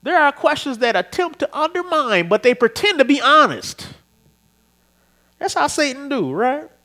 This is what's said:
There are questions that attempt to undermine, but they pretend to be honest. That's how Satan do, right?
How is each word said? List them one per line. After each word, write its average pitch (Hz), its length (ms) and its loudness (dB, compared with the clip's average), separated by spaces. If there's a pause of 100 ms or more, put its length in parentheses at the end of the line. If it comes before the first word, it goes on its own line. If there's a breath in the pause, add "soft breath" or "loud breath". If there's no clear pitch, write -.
There 339 180 0
are 294 100 4
questions 285 480 -2
that 233 160 0
attempt 311 440 -4
to - 180 -6
undermine, 311 720 -2
but 208 140 2
they 247 120 4
pretend 330 440 0
to 269 60 6
be 285 160 0
honest. 247 680 2 (1500)
That's 370 160 -6
how 294 140 0
Satan 277 420 -4
do, 190 220 -2
right? 254 380 -2 (140)